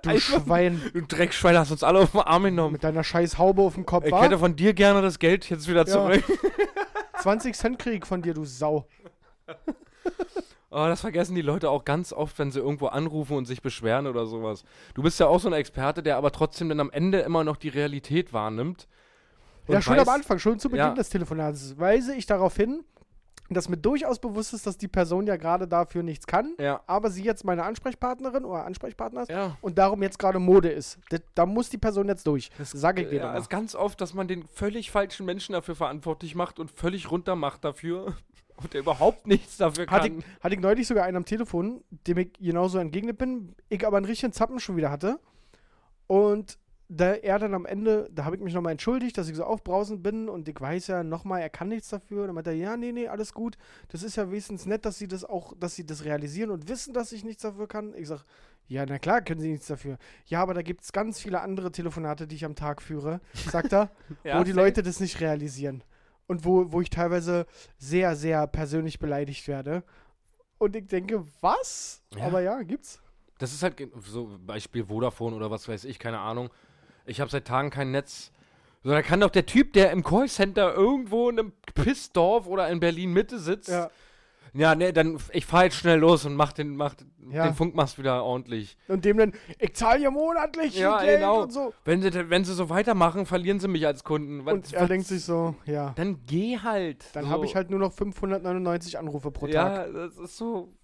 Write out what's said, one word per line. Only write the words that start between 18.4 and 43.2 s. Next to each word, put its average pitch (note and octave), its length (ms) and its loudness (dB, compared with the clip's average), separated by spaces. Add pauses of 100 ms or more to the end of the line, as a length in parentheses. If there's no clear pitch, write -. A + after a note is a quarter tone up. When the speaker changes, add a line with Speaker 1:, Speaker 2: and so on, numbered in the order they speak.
Speaker 2:
Und - 80 4
Speaker 1:
Ja, G3 80 6
schon B3 160 4
Speaker 2:
weiß B3 100 6
Speaker 1:
am B3+ 60 4
Anfang, A#3+ 240 0
schon G#3 220 2
zu C#4 100 -4
Beginn B3+ 160 2
Speaker 2:
Ja. B2+ 80 2
Speaker 1:
des G#3+ 140 -2
Telefonats D3+ 680 -4
weise A3+ 380 2
ich B3 120 -8
darauf F#3+ 300 2
hin, C4 280 0 (680)
dass F3 160 -2
mir F3+ 100 -2
durchaus B3+ 420 0
bewusst A3 340 -6
ist, G#3+ 100 -10
dass G3+ 140 -6
die G3+ 80 -8
Person F#3 400 0
ja G3+ 100 2
gerade F3 300 0
dafür E3+ 380 0
nichts D#3 240 -8
kann, C4 320 0
Speaker 2:
Ja. C#3+ 260 0
Speaker 1:
aber G#3 240 0
sie F#3+ 140 -10
jetzt A3 200 -2
meine F3 200 0
Ansprechpartnerin B3+ 800 -6
oder F3+ 200 -6
Ansprechpartner A#3+ 580 -8
ist A#3 80 -8
Speaker 2:
Ja. F3+ 300 -4
Speaker 1:
und F3 160 -2
darum G3 280 6
jetzt F#3+ 160 -4
gerade F#3+ 180 4
Mode F3+ 300 8
ist. - 400 -6
Das, E3 120 -2 (140)
da F3 120 6
muss A3 220 -2
die A#3 100 -8
Person G3+ 280 0
jetzt F#3+ 220 -2
durch. C#3+ 200 0 (100)
Speaker 2:
Das C#3+ 120 -10
Speaker 1:
Sag E3+ 300 2
ich - 80 -4
dir C#3+ 80 -2
Speaker 2:
ja, B2+ 80 -2
Speaker 1:
doch C#3+ 80 -6
mal. D3+ 80 -4
Speaker 2:
ist A2 100 -12
ganz G#3+ 240 -6
oft, G3+ 260 -4
dass F3+ 140 -6
man F#3+ 140 -6
den F3+ 180 -8
völlig G#3 460 -6
falschen G3 340 -2
Menschen F#3 280 -6
dafür F3 200 -4
verantwortlich D#3 640 -6
macht F3 240 -6
und D#3+ 100 -10
völlig F3 400 -6
runtermacht E3+ 540 -4
dafür E3+ 500 -6 (220)
<laughs> - 200 -20
und - 160 -12
der C#3 100 -4
überhaupt D#3 440 2
nichts - 300 2
dafür E3+ 320 0
Speaker 1:
Hatte E3+ 220 4
Speaker 2:
kann. D#3+ 80 -10
Speaker 1:
ich, - 60 -12 (200)
hatte F#3+ 100 0
ich F#3+ 60 -6
neulich G#3+ 260 2
sogar G#3 180 2
einen F3+ 120 -2
am F3 80 -2
Telefon, G#3+ 580 -4 (240)
dem F3 120 0
ich F#3 160 -2
genauso F3+ 440 0
entgegnet G3 400 -4
bin, B3 380 -6 (120)